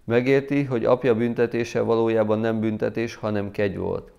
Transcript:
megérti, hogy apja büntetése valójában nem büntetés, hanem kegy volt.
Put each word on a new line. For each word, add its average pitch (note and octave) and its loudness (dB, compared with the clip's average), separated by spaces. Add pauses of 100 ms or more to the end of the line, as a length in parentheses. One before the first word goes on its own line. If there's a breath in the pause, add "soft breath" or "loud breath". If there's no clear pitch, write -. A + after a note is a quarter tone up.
megérti, C3+ 2
hogy B2 -2
apja B2 2
büntetése A#2 0
valójában A2 2
nem A2+ 0
büntetés, A2+ -2
hanem G#2 -4
kegy G2+ -2
volt. F#2 -6